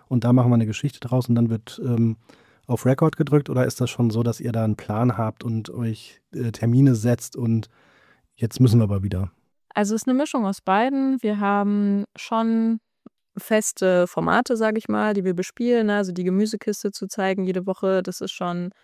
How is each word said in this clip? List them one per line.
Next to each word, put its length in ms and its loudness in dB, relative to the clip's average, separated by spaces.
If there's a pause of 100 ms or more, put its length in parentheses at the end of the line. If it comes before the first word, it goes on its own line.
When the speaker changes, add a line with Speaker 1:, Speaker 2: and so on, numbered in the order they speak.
Speaker 1:
und 160 0
da 100 2
machen 180 6
wir 40 4
eine 120 4
Geschichte 340 -6
draus“ 280 -2
und 60 2
dann 160 2
wird, 340 -8
ähm, 320 0 (520)
auf 180 -2
Record 300 2
gedrückt 340 0
oder 160 0
ist 140 -4
das 100 0
schon 200 0
so, 120 0
dass 180 -2
ihr 120 -4
da 100 -2
einen 140 0
Plan 420 -2
habt 240 -4
und 280 -6
euch, 520 -8 (100)
äh, 200 -6
Termine 420 4
setzt 400 -2
und 340 -2 (680)
„Jetzt 240 -4
müssen 180 6
wir 60 4
aber 180 -2
wieder“? 300 -4 (420)
Speaker 2:
Also 220 0
es 60 -6
ist 60 -4
eine 80 2
Mischung 300 -2
aus 140 -4
beiden. 640 0
Wir 180 -2
haben 640 0 (120)
schon 600 0 (580)
feste 680 2
Formate, 500 0
sag 220 0
ich 100 -6
mal, 260 0
die 100 -2
wir 100 0
bespielen, 540 0
ne? 80 2
Also 160 -2
die 120 -4
Gemüsekiste 680 -2
zu 160 -10
zeigen 360 -2
jede 220 -4
Woche, 360 0
das 180 -10
ist 120 -8
schon 380 -6 (140)